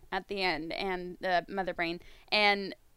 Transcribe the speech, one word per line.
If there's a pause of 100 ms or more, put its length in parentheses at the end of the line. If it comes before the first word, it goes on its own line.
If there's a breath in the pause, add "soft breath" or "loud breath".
(100)
at
the
end,
and
the
Mother
Brain, (300 soft breath)
and, (220)